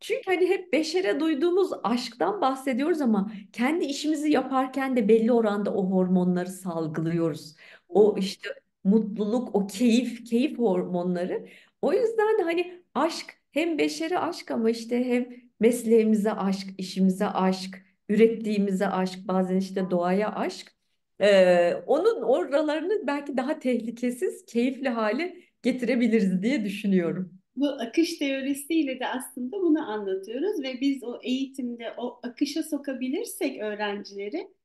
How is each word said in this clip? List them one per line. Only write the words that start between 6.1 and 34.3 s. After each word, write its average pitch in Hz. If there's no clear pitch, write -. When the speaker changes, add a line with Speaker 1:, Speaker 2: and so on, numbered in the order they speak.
Speaker 1:
salgılıyoruz. 165
O 202
Speaker 2:
Evet. 190
Speaker 1:
işte 202
mutluluk, 208
o 196
keyif, 247
keyif 247
hormonları. 180
O 277
yüzden 440
de 370
hani 339
aşk 320
hem 320
beşere 311
aşk -
ama 226
işte 233
hem 247
mesleğimize 220
aşk, 196
işimize 190
aşk, -
ürettiğimize 208
aşk, 185
bazen 185
işte 190
doğaya 180
aşk. -
Ee, 180
onun 320
oralarını 302
belki 285
daha 269
tehlikesiz, 247
keyifli 262
hale 240
getirebiliriz 226
diye 233
düşünüyorum. 185
Speaker 2:
Bu 285
akış 285
teorisiyle 277
de 226
aslında 254
bunu 311
anlatıyoruz 214
ve 254
biz 269
o 240
eğitimde 247
o 240
akışa 285
sokabilirsek 277
öğrencileri 208